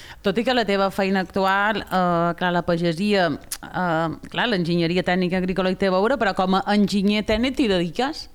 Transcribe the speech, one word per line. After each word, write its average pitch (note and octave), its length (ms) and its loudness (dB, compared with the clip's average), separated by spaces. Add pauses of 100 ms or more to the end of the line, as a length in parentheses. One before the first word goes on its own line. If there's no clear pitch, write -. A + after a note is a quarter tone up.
(220)
Tot F#3+ 160 0
i A#3+ 40 0
que B3+ 100 0
la A#3+ 120 2
teva G3 260 2
feina G3 300 0
actual, G3 640 0
eh, F3 520 0
clar, F3+ 180 -2
la F3 140 0
pagesia, F3 600 2 (340)
eh, E3 460 -2 (200)
clar, G#3 200 -2
l'enginyeria F3 560 0
tècnica F3+ 320 0
agrícola F#3 340 0
hi F#3 60 -2
té G3 100 0
a F#3+ 60 2
veure, G#3 260 2
però G3 160 0
com F#3+ 220 2
a F#3+ 80 0 (100)
enginyer G#3 500 2
tècnic A#3 300 0
t'hi B3+ 140 2
dediques? F#3+ 680 -2